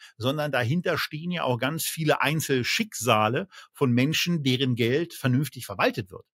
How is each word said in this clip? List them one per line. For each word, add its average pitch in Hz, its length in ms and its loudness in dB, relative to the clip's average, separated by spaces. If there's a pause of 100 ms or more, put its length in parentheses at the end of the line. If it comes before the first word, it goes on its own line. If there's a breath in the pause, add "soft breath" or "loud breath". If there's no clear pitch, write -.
(180 loud breath)
sondern 139 360 -2
dahinter 139 440 0
stehen 160 320 -6
ja 165 140 -4
auch 123 140 0
ganz 147 260 -2
viele 151 380 0
Einzelschicksale 131 1300 2 (240 loud breath)
von 131 180 2
Menschen, 151 520 2
deren 127 320 2
Geld 127 380 0
vernünftig 131 520 -2
verwaltet 101 440 -2
wird. - 140 -18 (100)